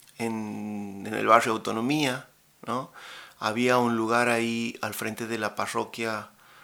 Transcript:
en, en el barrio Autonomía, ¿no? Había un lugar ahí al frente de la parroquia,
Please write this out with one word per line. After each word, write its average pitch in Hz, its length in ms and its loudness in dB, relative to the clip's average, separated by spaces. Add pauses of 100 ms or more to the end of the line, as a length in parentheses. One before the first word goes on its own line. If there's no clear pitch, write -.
(180)
en, 107 920 -6
en 110 60 -6
el 107 140 0
barrio 113 260 8
Autonomía, 127 760 0 (380)
¿no? 123 260 -4 (480)
Había 120 380 4
un 120 180 4
lugar 117 320 2
ahí 117 540 0
al 107 120 -4
frente 110 340 -6
de 113 100 -4
la 107 180 -4
parroquia, 110 760 -4 (320)